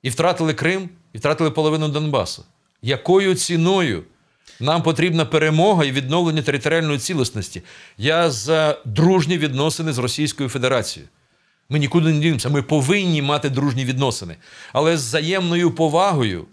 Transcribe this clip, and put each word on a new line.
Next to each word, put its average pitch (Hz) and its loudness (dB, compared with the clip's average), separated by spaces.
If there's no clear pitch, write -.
І 127 -4
втратили 160 0
Крим, 190 -2
і 110 -14
втратили 156 0
половину 156 0
Донбасу. 143 -2
Якою 185 2
ціною? 170 0
Нам 151 0
потрібна 165 2
перемога 156 2
і 135 -2
відновлення 156 0
територіальної 147 0
цілісності. 117 -4
Я 160 2
за 151 0
дружні 165 2
відносини 151 -2
з 123 -4
Російською 131 -2
Федерацією. 123 -2
Ми 151 -2
нікуди 160 2
не 151 2
дінемося, 151 0
ми 143 0
повинні 156 0
мати 143 0
дружні 135 0
відносини. 123 -2
Але 160 2
з 127 -6
взаємною 170 0
повагою 151 0